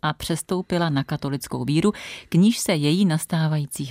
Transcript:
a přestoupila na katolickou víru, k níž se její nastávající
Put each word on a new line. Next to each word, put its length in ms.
a 100
přestoupila 800
na 140
katolickou 600
víru, 280
k 60
níž 240
se 140
její 320
nastávající 880